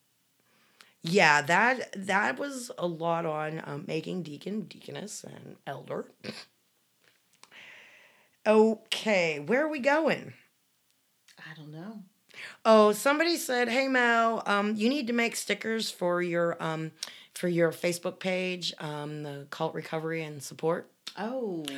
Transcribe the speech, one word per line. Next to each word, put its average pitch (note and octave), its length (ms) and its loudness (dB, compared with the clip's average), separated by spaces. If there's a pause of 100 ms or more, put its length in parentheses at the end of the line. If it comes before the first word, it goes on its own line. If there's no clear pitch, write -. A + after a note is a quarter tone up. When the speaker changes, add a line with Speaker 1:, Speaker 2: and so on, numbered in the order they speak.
(1040)
Speaker 1:
yeah, E3 400 6
that, A3 520 2
that G3+ 440 -2
was C4+ 380 -8
a F3 100 -2
lot E3+ 400 -2
on, D#3 380 -6
um, C#3+ 220 -10
making E3 360 -6
deacon, F3+ 380 -8
deaconess, - 640 -14
and - 340 -18 (100)
elder. C#3+ 380 -10 (2500)
Okay, G#3+ 920 4
where G#3 240 0
are D#4 60 -2
we D4+ 100 -6
going? C#4 540 0 (1040)
Speaker 2:
I D#3 160 -18
don't D3+ 160 -18
know. G3 280 -14 (680)
Speaker 1:
Oh, A3 260 10
somebody D4 460 2
said, B3 320 0
"Hey, C4+ 180 0
Mel, A#3 580 4
um, G3+ 300 2
you G#3+ 140 2
need C#4 180 -2
to A#3+ 60 -2
make A#3 220 0
stickers G#3 560 -4
for F3 300 0
your, E3+ 400 0
um, D#3+ 300 -4 (440)
for - 120 -2
your E3+ 240 4
Facebook F3 480 -4
page, F#3 600 -4
um, D3+ 440 -8
the C#3+ 280 -10
Cult - 240 -4
Recovery D#3+ 480 -6
and D3+ 180 -12
Support." D#3+ 480 -4 (280)
Speaker 2:
Oh. G#3 480 -6 (120)